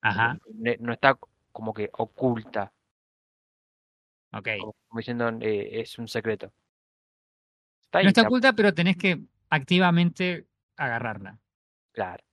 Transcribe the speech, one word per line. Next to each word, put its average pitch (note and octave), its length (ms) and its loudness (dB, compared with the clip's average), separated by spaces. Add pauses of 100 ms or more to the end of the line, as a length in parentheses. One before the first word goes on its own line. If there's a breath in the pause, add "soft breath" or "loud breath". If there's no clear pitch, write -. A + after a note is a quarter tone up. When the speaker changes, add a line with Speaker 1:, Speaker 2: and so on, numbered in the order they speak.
Speaker 1:
Ajá. A2+ 360 2 (160)
Speaker 2:
Ne-, A2+ 260 -4
no A#2 140 -4
está C3+ 240 4 (340)
como A2 220 -10
que G#2 200 -6
oculta. A2+ 760 -4 (1600)
Speaker 1:
Ok. A2 140 -10 (120)
Speaker 2:
Como, G#2+ 160 -12 (120)
como A2+ 120 -8
diciendo, A#2+ 300 -2 (120)
eh, A2 400 -2
es - 180 -12
un A#2 80 -10
secreto. A2 440 -6 (1300)
Está - 160 0
ahí, F#3+ 60 4
Speaker 1:
No G3 40 8
está A3+ 120 6
Speaker 2:
está A3 80 6
Speaker 1:
oculta, B3+ 240 4
pero G#3 200 4
tenés E3+ 240 2
que F#3 240 -2 (280)
activamente F3 960 2 (300)
agarrarla. A2+ 600 -6 (560)
Speaker 2:
Claro. F#2 400 -8